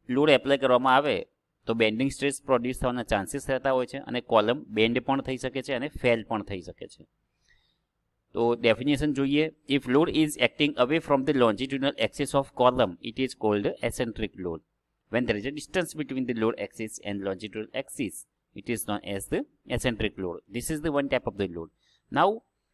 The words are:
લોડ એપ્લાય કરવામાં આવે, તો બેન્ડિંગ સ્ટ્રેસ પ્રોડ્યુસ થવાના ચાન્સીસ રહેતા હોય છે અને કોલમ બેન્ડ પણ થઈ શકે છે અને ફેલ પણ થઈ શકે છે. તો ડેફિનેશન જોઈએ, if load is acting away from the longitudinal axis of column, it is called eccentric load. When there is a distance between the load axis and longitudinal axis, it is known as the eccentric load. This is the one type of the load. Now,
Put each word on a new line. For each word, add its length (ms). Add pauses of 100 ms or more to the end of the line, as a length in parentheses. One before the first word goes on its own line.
લોડ 200
એપ્લાય 280
કરવામાં 380
આવે, 300 (420)
તો 60
બેન્ડિંગ 380
સ્ટ્રેસ 340
પ્રોડ્યુસ 340
થવાના 240
ચાન્સીસ 460
રહેતા 220
હોય 140
છે 120
અને 240
કોલમ 460
બેન્ડ 320
પણ 220
થઈ 160
શકે 240
છે 120
અને 160
ફેલ 340
પણ 200
થઈ 180
શકે 260
છે. 160 (1300)
તો 100 (120)
ડેફિનેશન 580
જોઈએ, 380 (160)
if 200
load 220
is 300
acting 380
away 220
from 260
the 80
longitudinal 640
axis 340
of 220
column, 460
it 180
is 160
called 320 (140)
eccentric 560
load. 240 (500)
When 140
there 100
is 100
a 60
distance 420
between 320
the 80
load 240
axis 460
and 180
longitudinal 540
axis, 500 (300)
it 140
is 180
known 160
as 240
the 180 (220)
eccentric 500
load. 300
This 240
is 100
the 100
one 180
type 180
of 100
the 100
load. 220 (420)
Now, 320 (300)